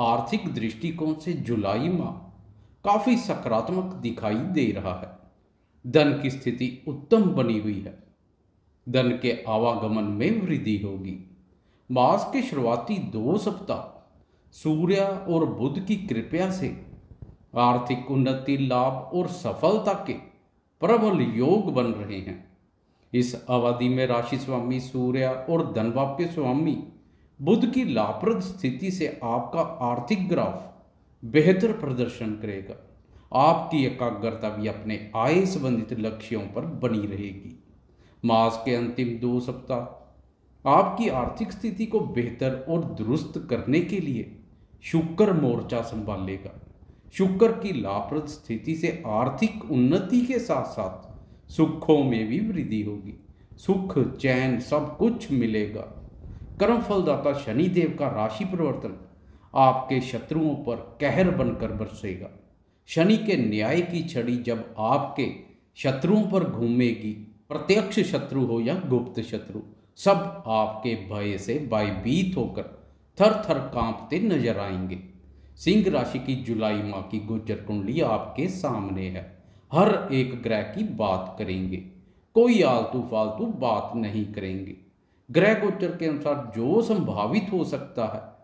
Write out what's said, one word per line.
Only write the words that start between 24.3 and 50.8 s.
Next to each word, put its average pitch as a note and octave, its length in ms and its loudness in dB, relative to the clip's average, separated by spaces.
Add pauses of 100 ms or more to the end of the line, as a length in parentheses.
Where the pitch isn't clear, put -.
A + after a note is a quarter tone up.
स्वामी B2+ 440 -2
सूर्य B2+ 460 0 (220)
और E3 240 2
धन A2+ 180 2
भाव C3+ 260 0
के E3+ 100 0
स्वामी D3 500 0 (600)
बुध G#3 320 4
की B3+ 140 2
लाभप्रद B2+ 580 2
स्थिति C3+ 480 -4
से D#3 160 -2 (180)
आपका A#2+ 360 0 (240)
आर्थिक E3+ 440 0
ग्राफ - 380 -2 (560)
बेहतर F#3 560 6
प्रदर्शन A#2+ 560 -2
करेगा। G2 460 -8 (500)
आपकी D#3+ 540 4
एकाग्रता A2 640 -4
भी G#2 180 -4
अपने G#2+ 300 -6 (180)
आय D#3+ 300 4
संबंधित B2+ 540 -2
लक्ष्यों G#2+ 500 -4
पर C3 160 -6 (160)
बनी A2+ 180 0
रहेगी। G2 520 -8 (720)
मास A2+ 420 4
के B2 100 0
अंतिम A#2+ 320 -2 (120)
दो B2 200 0
सप्ताह - 1300 -6
आपकी F#3+ 420 4
आर्थिक B2+ 400 -4
स्थिति - 340 -6
को G#3+ 160 0
बेहतर B2+ 520 -2 (160)
और E3 140 0 (100)
दुरुस्त A#2+ 400 -2 (160)
करने B2+ 320 2
के F#3+ 180 -2
लिए C3+ 320 -4 (520)
शुक्र E3+ 500 4
मोर्चा A#2+ 480 0
संभालेगा। G2 720 -6 (640)
शुक्र F#3+ 380 4
की G3 200 -4
लाभप्रद G#2 540 -4
स्थिति - 480 -6
से - 160 -2 (160)
आर्थिक B2+ 640 0
उन्नति F3+ 500 4
के B3 180 0
साथ C3+ 320 -2
साथ - 800 -10